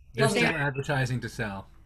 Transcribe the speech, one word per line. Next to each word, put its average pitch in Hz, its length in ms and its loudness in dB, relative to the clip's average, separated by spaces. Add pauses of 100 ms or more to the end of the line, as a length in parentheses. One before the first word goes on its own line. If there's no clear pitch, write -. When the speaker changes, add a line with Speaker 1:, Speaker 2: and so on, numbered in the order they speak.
(160)
Speaker 1:
There's 139 160 4
Speaker 2:
Well, 151 100 2
Speaker 1:
still - 100 4
Speaker 2:
they're 156 80 -2
Speaker 1:
advertising 135 600 0
to 113 100 -6
sell. 98 380 -6 (180)